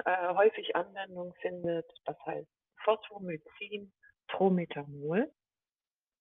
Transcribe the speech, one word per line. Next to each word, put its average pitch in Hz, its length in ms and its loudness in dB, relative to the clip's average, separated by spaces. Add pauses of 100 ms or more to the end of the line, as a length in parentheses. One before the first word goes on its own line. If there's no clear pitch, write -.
äh, 180 280 2
häufig 202 420 4
Anwendung 180 680 -6
findet, 175 440 -4 (200)
das 151 200 -6
heißt 156 240 -6 (340)
Phosphomycin, 202 1080 -4 (360)
Trometamol. 165 1040 2 (880)